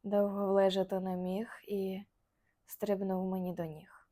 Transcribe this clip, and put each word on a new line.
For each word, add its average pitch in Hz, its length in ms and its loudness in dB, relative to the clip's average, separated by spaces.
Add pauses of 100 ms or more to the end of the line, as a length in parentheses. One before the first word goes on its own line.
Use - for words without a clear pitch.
Довго 202 440 2
влежати 190 520 4
не 185 160 -2
міг 185 320 -4 (200)
і 196 360 -4 (600)
стрибнув 190 600 0
мені 185 280 -2
до 170 120 -4
ніг. 156 460 -14